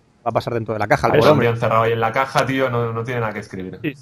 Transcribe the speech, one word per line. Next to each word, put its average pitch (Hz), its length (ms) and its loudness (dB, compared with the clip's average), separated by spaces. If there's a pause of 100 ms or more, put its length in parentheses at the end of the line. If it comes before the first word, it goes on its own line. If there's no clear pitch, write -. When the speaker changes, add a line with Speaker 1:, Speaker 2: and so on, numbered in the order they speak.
(240)
Speaker 1:
Va 117 60 -4
a - 20 -2
pasar 120 220 -2
dentro 113 180 -4
de 107 60 -4
la 104 80 -2
caja, 139 220 2
el - 40 2
Speaker 2:
Pero - 100 6
Speaker 1:
pobre 151 80 4
Speaker 3:
Está - 20 4
Speaker 1:
hombre. 120 160 2
Speaker 3:
encerrado 113 340 2
ahí 113 100 2
en 113 80 -2
la 113 120 0
caja, 135 340 0
tío, 135 240 0
no, 120 220 -2
no 113 120 -6
tiene 123 160 -4
nada 110 120 -4
que 104 80 -8
escribir. 92 420 -10
Speaker 2:
Sí, 143 200 -4